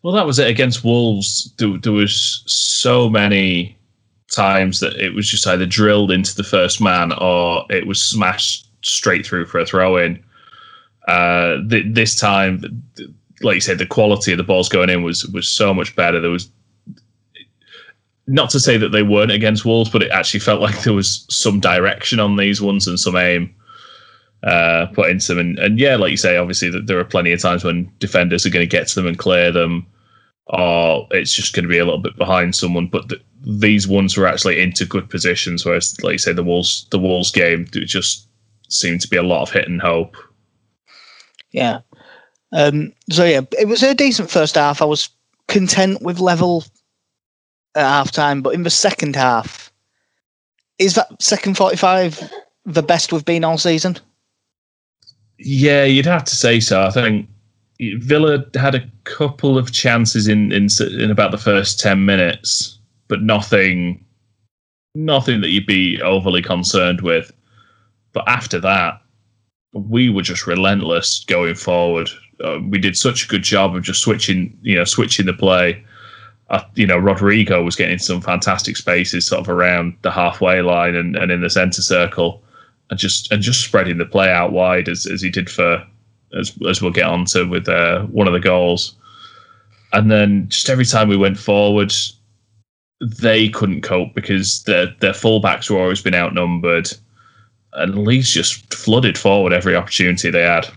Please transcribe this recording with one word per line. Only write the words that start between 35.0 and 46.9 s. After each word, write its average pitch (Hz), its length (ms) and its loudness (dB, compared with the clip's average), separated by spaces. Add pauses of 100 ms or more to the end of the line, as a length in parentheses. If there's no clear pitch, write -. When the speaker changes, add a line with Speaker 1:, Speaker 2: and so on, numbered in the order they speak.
Speaker 1:
positions, 87 560 -4
whereas, 87 360 -2
like 87 100 -2
you 82 60 -4
say, 87 140 -2
the 87 100 -2
Wolves, 87 480 -2
the 101 80 0
Wolves 92 320 0
game, 87 440 0
it 87 100 -6
just - 420 -6 (440)
seemed 87 320 -2
to - 60 -8
be 90 100 0
a 85 40 2
lot 85 200 0
of - 80 -6
hit - 180 -2
and 85 140 -4
hope. 85 340 -2 (1400)
Speaker 2:
Yeah. - 280 -2 (720)
Um, 147 420 0 (160)
so, 170 120 2
yeah, 151 200 4 (160)
it 208 100 2
was 233 140 0
a 269 120 4
decent 247 360 0
first 156 240 0
half. 143 260 2
I 156 60 4
was 151 240 -2 (360)
content 190 540 2
with 175 200 -6
level 175 440 2 (1080)